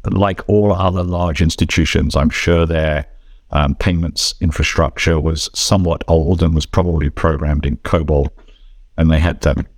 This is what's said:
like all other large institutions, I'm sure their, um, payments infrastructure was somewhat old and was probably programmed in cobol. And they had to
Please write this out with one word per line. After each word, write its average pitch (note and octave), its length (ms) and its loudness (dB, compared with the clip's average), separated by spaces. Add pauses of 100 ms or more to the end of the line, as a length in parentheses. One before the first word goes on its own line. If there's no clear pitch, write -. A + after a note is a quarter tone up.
(100)
like G2 380 0
all G#2 240 4
other F#2 300 0
large F2 400 -2
institutions, D#2+ 720 0
I'm B2+ 160 2
sure E2+ 340 0
their, D#2 420 -2 (440)
um, C#2+ 240 0
payments E2+ 680 -2
infrastructure D#2+ 760 0
was D#2 340 -2
somewhat F2+ 540 0
old E2 360 2
and E2 120 2
was D#2 120 0
probably E2 440 0
programmed D2+ 560 -2
in C2 120 -2
cobol. D2 500 0 (680)
And D#2+ 140 4
they D#2+ 80 4
had E2 240 0
to - 240 0 (100)